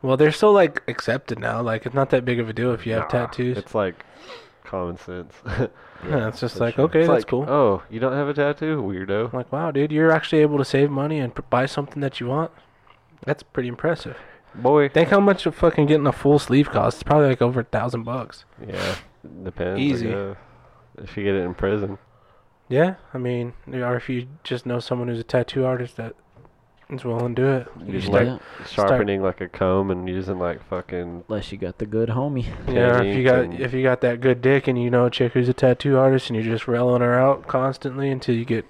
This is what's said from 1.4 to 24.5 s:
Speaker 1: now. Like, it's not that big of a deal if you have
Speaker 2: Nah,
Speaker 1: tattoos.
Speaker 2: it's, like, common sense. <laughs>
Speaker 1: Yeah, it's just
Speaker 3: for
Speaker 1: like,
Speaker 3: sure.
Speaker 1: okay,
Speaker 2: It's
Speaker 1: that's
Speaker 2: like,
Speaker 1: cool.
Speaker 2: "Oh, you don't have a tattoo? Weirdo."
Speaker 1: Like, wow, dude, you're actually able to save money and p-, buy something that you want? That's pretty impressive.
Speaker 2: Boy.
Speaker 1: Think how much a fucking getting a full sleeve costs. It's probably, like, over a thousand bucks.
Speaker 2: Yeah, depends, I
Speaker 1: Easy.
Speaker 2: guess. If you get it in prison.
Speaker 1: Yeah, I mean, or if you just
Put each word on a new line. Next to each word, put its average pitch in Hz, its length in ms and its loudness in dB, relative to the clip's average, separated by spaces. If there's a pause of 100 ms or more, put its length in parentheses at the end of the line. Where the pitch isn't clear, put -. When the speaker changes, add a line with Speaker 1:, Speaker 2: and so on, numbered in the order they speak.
Speaker 1:
now. 117 220 -4
Like, 110 240 -4
it's 120 100 -6
not 135 140 0
that 127 160 2
big 123 140 0
of 113 100 -4
a 110 40 -8
deal 117 200 -2
if 113 120 -6
you 113 80 -2
have 101 100 0
Speaker 2:
Nah, 78 60 -8
Speaker 1:
tattoos. 123 480 -2
Speaker 2:
it's, - 180 -12
like, 98 300 -2 (580)
common 87 340 -6
sense. 90 380 -14 (100)
<laughs> 113 240 -4 (360)
Speaker 1:
Yeah, 117 220 -2
it's 107 140 -8
just 123 160 -6
Speaker 3:
for 117 80 0
Speaker 1:
like, 117 100 -2
Speaker 3:
sure. 139 100 2
Speaker 1:
okay, 160 140 2
Speaker 2:
It's 165 80 4
Speaker 1:
that's 135 160 4
Speaker 2:
like, - 40 -10
Speaker 1:
cool. 131 200 -2
Speaker 2:
"Oh, 123 420 2
you 113 120 -8
don't 127 100 0
have 143 160 -2
a 147 60 -2
tattoo? 147 480 -2
Weirdo." 98 500 -4
Speaker 1:
Like, 127 220 -6
wow, 156 180 -4
dude, 143 180 0
you're 160 220 4
actually 160 300 2
able 147 160 4
to 139 80 2
save 143 260 2
money 147 260 -2
and 127 160 -4
p-, - 160 -10
buy 123 160 2
something 143 360 -6
that 135 180 -4
you 120 80 -6
want? 151 240 -2 (760)
That's 143 160 -4
pretty 123 280 -6
impressive. 147 480 -6 (360)
Speaker 2:
Boy. 139 360 4
Speaker 1:
Think 160 180 4
how 202 140 4
much 202 240 4
a 165 80 0
fucking 160 320 2
getting 147 200 4
a 135 60 2
full 143 280 4
sleeve 139 320 2
costs. 117 280 0
It's - 40 -14
probably, 147 260 4
like, 131 120 2
over 123 200 2
a - 20 -4
thousand 117 400 -4
bucks. 117 400 -10 (240)
Speaker 2:
Yeah, 92 280 -4 (500)
depends, 90 340 -4
I - 20 0
Speaker 1:
Easy. 123 280 0
Speaker 2:
guess. 98 260 -6 (680)
If - 140 -14
you 104 80 -6
get 196 120 2
it 92 100 0
in 87 80 -6
prison. 98 440 -2 (680)
Speaker 1:
Yeah, 165 280 2 (180)
I - 40 -8
mean, 123 360 -4 (180)
or 123 240 -4
if - 140 -8
you 123 180 -4 (160)
just 123 220 -8